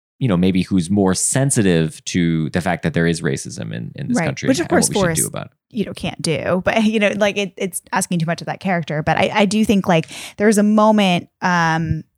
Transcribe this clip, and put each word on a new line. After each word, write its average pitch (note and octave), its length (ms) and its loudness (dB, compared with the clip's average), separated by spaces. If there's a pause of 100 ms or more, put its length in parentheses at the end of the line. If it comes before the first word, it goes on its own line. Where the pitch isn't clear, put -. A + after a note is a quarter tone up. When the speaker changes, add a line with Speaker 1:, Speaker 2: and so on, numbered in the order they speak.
(180)
Speaker 1:
you C3+ 100 0
know, F2+ 80 2
maybe F2+ 260 2
who's F2+ 280 0
more G2 240 2
sensitive F#2+ 920 0
to E2 440 0
the F2 100 -2
fact E2+ 220 -2
that E2 100 -2
there E2+ 140 0
is D#2+ 160 -2
racism A#1 500 -6
in, A1 220 -10
in - 140 -10
this B3 100 0
Speaker 2:
Right. E3 80 -2
Speaker 1:
country C3+ 220 -4
Speaker 2:
Which, C4 100 0
Speaker 1:
and E4+ 80 -2
Speaker 2:
of - 40 -10
course, - 180 2
Speaker 1:
what - 20 -6
we - 40 -2
should G#3 80 0
Speaker 2:
Forrest, E3 200 0
Speaker 1:
do - 60 -4
about - 180 -10
it. - 60 -20 (180)
Speaker 2:
you G#3+ 160 -4
know, F3+ 80 -10
can't - 260 -10
do. E3 440 -2
But, A3+ 180 0
<laughs> - 20 4
you A3 160 2
know, G3+ 160 2
like, G3+ 220 0
it, G3 180 -4
it's G3 240 -6 (120)
asking F#3 260 0
too D#3+ 80 0
much E3+ 160 -4
of - 40 -14
that D3+ 140 -8
character. E3+ 420 -2
But - 160 0
I, - 140 2
I G#3 140 2
do G#3+ 180 2
think, G#3 220 2
like, E3 200 4 (320)
there's G#3 200 4
a G#3 40 4
moment, G#3+ 680 4 (120)
um, E3 640 0 (160)